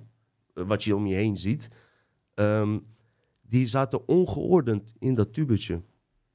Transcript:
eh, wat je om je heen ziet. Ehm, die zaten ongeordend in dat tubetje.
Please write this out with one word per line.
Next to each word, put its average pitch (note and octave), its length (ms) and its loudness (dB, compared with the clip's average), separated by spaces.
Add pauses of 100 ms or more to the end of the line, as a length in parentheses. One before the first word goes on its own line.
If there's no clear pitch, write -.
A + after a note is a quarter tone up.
(540)
eh, F2+ 100 -8
wat G2+ 200 -2
je G#2 120 0
om G#2 100 -2
je F#2+ 80 -2
heen G2+ 220 0
ziet. G2 320 -4 (640)
Ehm, G#2 440 0 (640)
die B2 240 0
zaten B2+ 420 -2
ongeordend D#3 880 2
in C3 160 0
dat G#2+ 180 0
tubetje. G2+ 500 -2 (520)